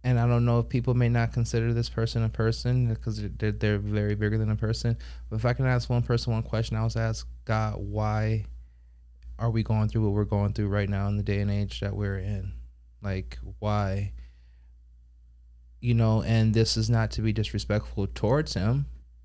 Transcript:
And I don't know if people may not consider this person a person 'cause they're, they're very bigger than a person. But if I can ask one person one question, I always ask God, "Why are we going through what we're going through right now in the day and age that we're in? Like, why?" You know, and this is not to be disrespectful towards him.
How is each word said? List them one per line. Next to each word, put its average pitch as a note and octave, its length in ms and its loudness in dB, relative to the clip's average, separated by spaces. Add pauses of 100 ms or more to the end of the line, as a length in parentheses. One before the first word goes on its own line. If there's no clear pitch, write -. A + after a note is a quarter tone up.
And B2 180 4
I A#2+ 60 4
don't A#2+ 180 4
know A#2+ 160 4
if A#2 80 -2
people B2 260 0
may A#2+ 140 4
not A#2 240 2
consider A#2 420 0
this A#2 140 0
person A2+ 340 -2
a A2 60 2
person A#2 680 0
'cause G#2+ 240 -4 (180)
they're, G#2+ 140 0
they're G#2 260 2
very G#2 360 0
bigger G#2+ 240 0
than A2 120 0
a A2 60 2
person. A#2 400 0 (320)
But A2 80 -4
if A2 80 -2
I B2 80 4
can C3 140 0
ask B2 240 0
one A#2+ 120 2
person A#2 300 0
one A2 120 0
question, A2+ 320 -2
I A2 40 0
always A2+ 160 0
ask A2+ 300 -2 (180)
God, G#2+ 340 0
"Why G#2+ 680 0 (920)
are A#2 120 0
we A2 140 0
going G#2+ 240 2
through A2 160 0
what G2+ 80 2
we're G#2 120 2
going G2+ 280 0
through G#2 160 0
right G2+ 200 0
now G2+ 200 0
in G2+ 80 0
the G2+ 80 0
day G2+ 160 0
and G2+ 100 0
age G2+ 300 -2
that G2+ 140 -4
we're G2 240 -2
in? G2 340 -4 (500)
Like, F#2+ 340 -4 (220)
why?" G2+ 540 0 (1700)
You A#2+ 140 2
know, A2 280 4
and A2+ 320 4
this A2 220 4
is A2 120 0
not A2+ 240 2
to G#2+ 100 -4
be A2 100 2
disrespectful G#2 840 -2
towards C#3 400 0
him. A#2+ 320 0 (380)